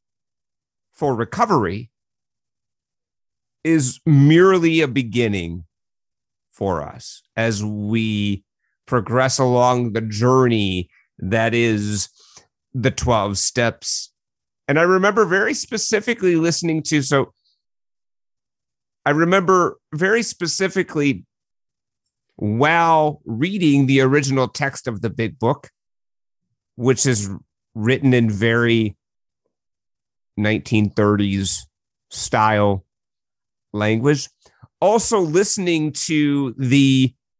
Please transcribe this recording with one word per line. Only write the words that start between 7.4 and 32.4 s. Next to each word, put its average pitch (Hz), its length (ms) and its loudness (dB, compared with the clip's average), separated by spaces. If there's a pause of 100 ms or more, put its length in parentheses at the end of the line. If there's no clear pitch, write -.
we 104 800 -4 (420)
progress 127 540 0
along 123 540 2
the 110 80 -4
journey 110 880 0 (280)
that 113 360 -2
is 104 560 -2 (640)
the 131 180 -2
twelve 104 460 -2
steps. - 720 -4 (560)
And 143 100 0
I 165 40 2
remember 190 440 2
very 196 280 0
specifically 208 840 -2
listening 160 480 -2
to, 151 180 0
so 135 320 -2 (1700)
I 143 60 2
remember 175 680 2 (160)
very 196 300 0
specifically 156 1000 -4 (1120)
while 156 880 2
reading 143 640 0
the 135 160 4
original 135 460 0
text - 400 -8
of 107 140 -8
the 117 80 -4
Big - 300 -6
Book, 123 300 -2 (1080)
which 127 300 0
is 104 240 -2 (460)
written 123 380 2
in 117 160 2
very 113 680 0 (1400)
nineteen 107 540 0
thirties 101 800 0 (420)
style 104 760 0 (880)